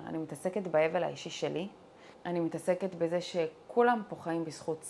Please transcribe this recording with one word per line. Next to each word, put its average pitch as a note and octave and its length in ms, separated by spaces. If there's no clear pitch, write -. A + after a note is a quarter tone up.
אני D#3+ 120
מתעסקת D#3+ 500
באבל D#3+ 360
האישי D3 260
שלי, D3+ 380
אני F3 140
מתעסקת F3 560
בזה E3+ 260
שכולם G#3+ 880
פה E3 60
חיים E3 300
בזכות D#3 440